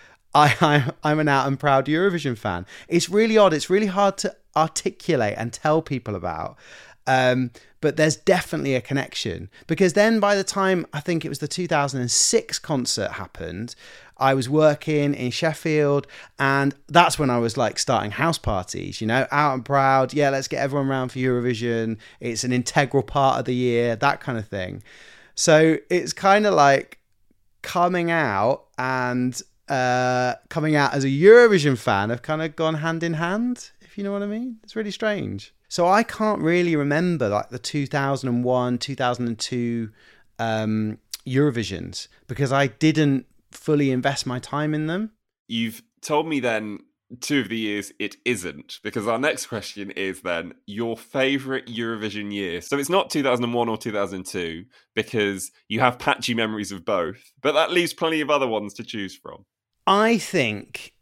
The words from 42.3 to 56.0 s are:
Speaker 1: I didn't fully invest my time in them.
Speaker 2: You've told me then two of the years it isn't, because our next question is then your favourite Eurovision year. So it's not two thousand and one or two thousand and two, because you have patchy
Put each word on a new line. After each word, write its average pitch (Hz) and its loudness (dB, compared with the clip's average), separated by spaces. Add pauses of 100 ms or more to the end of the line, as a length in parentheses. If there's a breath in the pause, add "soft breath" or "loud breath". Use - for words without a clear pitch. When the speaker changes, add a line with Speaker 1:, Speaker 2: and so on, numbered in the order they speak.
Speaker 1:
I 139 2
didn't 147 2 (260)
fully 147 0
invest 127 -2
my 127 -6
time 151 -4
in 151 -4
them. 202 -6 (360)
Speaker 2:
You've 113 -4 (200)
told 156 0
me 147 -2
then 107 -4 (400)
two 143 0
of 101 -4
the 113 -4
years 104 -4
it 101 -6
isn't, 87 -6
because 104 -6
our 117 0
next 147 -4
question 101 -10
is 95 -6
then 87 -6 (120)
your 113 -6
favourite 135 -4
Eurovision 110 -8
year. 90 -6
So - -2
it's 143 -4
not 190 0
two 147 -2
thousand 123 0
and 120 -4
one 120 0
or 110 -2
two 113 -8
thousand 101 -4
and 90 -10
two, 85 -8 (280 soft breath)
because 101 -4 (180)
you 110 -2
have 123 2
patchy - -2